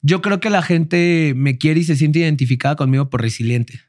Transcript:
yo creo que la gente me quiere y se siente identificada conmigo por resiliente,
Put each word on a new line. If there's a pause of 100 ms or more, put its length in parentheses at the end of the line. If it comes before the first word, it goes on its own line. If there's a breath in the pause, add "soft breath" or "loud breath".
yo
creo
que
la
gente
me
quiere
y
se
siente
identificada
conmigo
por
resiliente,